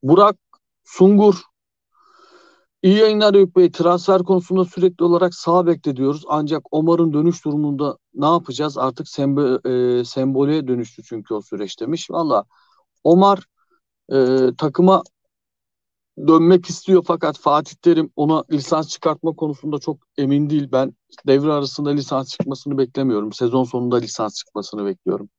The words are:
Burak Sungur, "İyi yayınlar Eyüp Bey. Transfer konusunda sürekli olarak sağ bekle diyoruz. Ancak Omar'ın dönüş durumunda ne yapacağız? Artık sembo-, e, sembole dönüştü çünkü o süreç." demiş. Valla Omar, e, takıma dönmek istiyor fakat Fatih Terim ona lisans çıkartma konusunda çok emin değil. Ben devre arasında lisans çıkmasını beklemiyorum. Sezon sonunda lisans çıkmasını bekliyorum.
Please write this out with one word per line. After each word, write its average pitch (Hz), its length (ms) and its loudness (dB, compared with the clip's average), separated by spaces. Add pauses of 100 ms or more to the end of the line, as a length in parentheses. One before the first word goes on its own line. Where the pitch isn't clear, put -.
Burak 190 340 4 (480)
Sungur, 196 580 4 (1400)
"İyi 190 160 4
yayınlar 214 360 4
Eyüp 190 220 4
Bey. 175 160 4
Transfer 175 500 0
konusunda 185 420 0
sürekli 180 400 -2
olarak 175 300 2
sağ 175 320 0
bekle 151 300 -2
diyoruz. 143 320 -4
Ancak 151 420 -4
Omar'ın 165 420 0
dönüş 165 320 -2
durumunda 147 540 -4 (160)
ne 143 120 -4
yapacağız? 143 520 -4
Artık 127 280 -6
sembo-, 127 920 -2
e, 120 40 -6
sembole 135 640 -2
dönüştü 120 340 -6
çünkü 110 320 -10
o 104 80 -8
süreç." 101 380 -12
demiş. 147 300 -8
Valla 156 340 -4 (600)
Omar, 190 420 4 (680)
e, 135 40 0 (420)
takıma 180 440 2 (1300)
dönmek 170 380 4
istiyor 180 400 0
fakat 160 320 -4
Fatih 151 380 -2
Terim 160 400 2
ona 151 360 0
lisans 156 360 -4
çıkartma 160 440 -4
konusunda 151 460 -8
çok 147 200 -8 (200)
emin 143 320 0
değil. 143 220 -2
Ben 135 220 -2 (320)
devre 139 260 2
arasında 143 380 -4
lisans 135 380 -4
çıkmasını 135 500 -8
beklemiyorum. 123 540 -2
Sezon 127 320 -2
sonunda 123 320 -4
lisans 113 380 -6
çıkmasını - 520 -12
bekliyorum. 98 520 -8